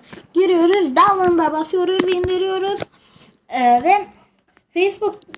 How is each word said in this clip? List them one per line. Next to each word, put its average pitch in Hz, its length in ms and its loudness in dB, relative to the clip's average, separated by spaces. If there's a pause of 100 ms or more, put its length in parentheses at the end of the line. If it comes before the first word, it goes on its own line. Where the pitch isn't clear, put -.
(340)
Giriyoruz. 349 640 2
Download'a 359 560 2
basıyoruz. 359 640 -2
İndiriyoruz. 381 640 -4 (680)
Ee, 254 120 -6
ve 262 460 2 (680)
Facebook, 392 440 -2 (200)